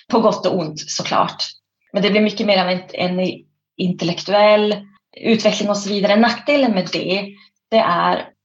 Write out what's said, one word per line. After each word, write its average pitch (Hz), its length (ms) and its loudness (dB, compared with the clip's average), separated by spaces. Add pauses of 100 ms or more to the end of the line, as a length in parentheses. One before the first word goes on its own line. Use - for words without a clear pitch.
(120)
På 226 80 2
gott 214 260 2
och 180 140 -2
ont 156 200 -8
såklart. - 640 -4 (500)
Men 196 100 0
det 202 60 2
blir 214 120 2
mycket 208 260 -2
mer 190 160 2
av 180 60 -2
en, 180 120 -2 (120)
en 180 360 -2 (480)
intellektuell 202 1000 2 (460)
utveckling 208 480 0
och 202 80 0
så 196 120 -6
vidare. 202 260 2
Nackdelen 240 560 2
med 180 200 -2
det, 196 360 -4 (440)
det 220 60 2
är 175 480 0 (200)